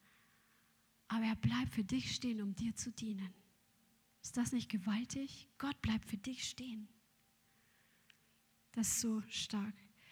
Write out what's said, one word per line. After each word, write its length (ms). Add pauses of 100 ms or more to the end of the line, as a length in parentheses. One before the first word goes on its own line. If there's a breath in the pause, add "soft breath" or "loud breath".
(1080 soft breath)
Aber 180
er 120
bleibt 380
für 100
dich 300
stehen, 260
um 160
dir 180
zu 160
dienen. 420 (880)
Ist 140
das 160
nicht 180
gewaltig? 800 (100)
Gott 240
bleibt 240
für 100
dich 320
stehen. 400 (1900 soft breath)
Das 140
ist 120
so 280
stark. 460 (380 soft breath)